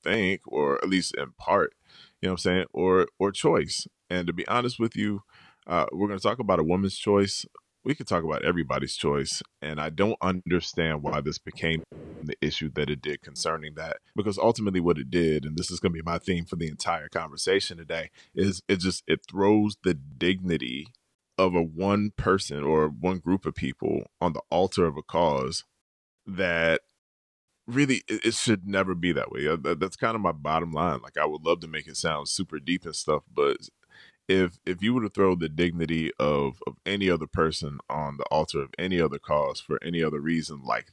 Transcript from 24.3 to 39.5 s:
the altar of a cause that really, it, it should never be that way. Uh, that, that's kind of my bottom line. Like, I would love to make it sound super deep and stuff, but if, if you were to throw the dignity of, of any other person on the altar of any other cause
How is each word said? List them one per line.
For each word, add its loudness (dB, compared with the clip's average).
the -6
altar 4
of 0
a -6
cause 0
that 2
really, 2
it, -2
it 4
should 2
never 0
be 2
that -2
way. -2
Uh, 2
that, -2
that's -4
kind -2
of -4
my 2
bottom -2
line. 0
Like, -12
I 2
would -4
love 2
to -10
make -8
it -12
sound -2
super -4
deep -4
and -8
stuff, -2
but 2
if, 2
if -4
you 2
were 2
to -2
throw 4
the -2
dignity 0
of, 0
of -6
any 0
other 0
person -2
on -4
the -6
altar 0
of -10
any 0
other 0
cause 0